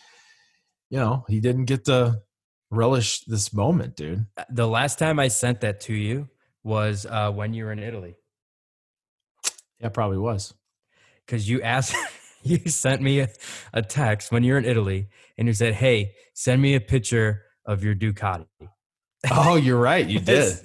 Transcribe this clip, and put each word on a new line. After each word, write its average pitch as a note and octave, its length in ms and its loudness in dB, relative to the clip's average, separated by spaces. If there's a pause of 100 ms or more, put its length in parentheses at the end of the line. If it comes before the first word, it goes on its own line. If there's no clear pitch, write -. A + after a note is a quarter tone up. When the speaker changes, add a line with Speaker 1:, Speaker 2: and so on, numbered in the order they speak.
(920)
Speaker 1:
Yeah. C3 80 -4
Speaker 2:
you C3 60 0
know, B2 240 0
he G#2+ 120 0
didn't B2 260 0
get C3 180 -2
to A#2+ 380 2 (500)
relish A#2 480 2
this G#2+ 320 -6
moment, B2 420 0
dude. F2 320 -6 (100)
Speaker 1:
Uh, - 140 -10
the A#2 160 0
last A#2 320 -2
time D#3+ 220 2
I C3+ 80 2
sent B2 320 -2
that G#2 220 -4
to A2+ 120 -6
you A2+ 340 -4 (360)
was, G#2+ 420 -2
uh, G#2+ 240 -2
when G#2 240 -6
you A2+ 120 -8
were G#2+ 60 -8
in G#2 60 -8
Italy. G#2 380 -12 (1600)
Speaker 2:
Yeah, A#2 100 -6
probably G2+ 280 -2
was. G#2 360 -6 (720)
Speaker 1:
'Cause G#2+ 200 -4
you B2 140 0
asked, B2+ 320 0 (260)
<laughs> - 220 -20
you D#3+ 160 0 (100)
sent C3+ 320 0
me C#3 200 2
a, C3 80 -2 (440)
a A#2 100 -2
text A2 500 -2
when A#2+ 100 2
you B2 120 4
were C#3 40 4
in B2 60 0
Italy, G2+ 440 0 (280)
and A#2 100 0
you A#2 80 2
said, A2 200 2
"Hey, A2 400 2 (200)
send B2+ 260 2
me C#3 140 4
a C3 60 4
picture A2 640 0 (220)
of G2+ 200 -2
your G#2+ 100 2
Ducati." G2 520 -2 (840)
Speaker 2:
Oh, D#3 240 6
you're B2+ 240 4
right. D3 260 4
You G2+ 140 0
Speaker 1:
<laughs> F#3 140 2
Speaker 2:
did. A2 300 4